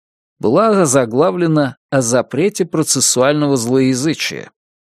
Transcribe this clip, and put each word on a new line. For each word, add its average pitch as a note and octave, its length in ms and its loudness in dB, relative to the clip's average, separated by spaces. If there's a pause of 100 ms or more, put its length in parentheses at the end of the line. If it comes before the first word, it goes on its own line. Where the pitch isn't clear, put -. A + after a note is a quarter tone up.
(400)
была G3 420 2
озаглавлена D3 960 0 (140)
«О C3+ 100 0
запрете B2+ 640 -2
процессуального D3 920 0
злоязычия». C3 920 -2 (380)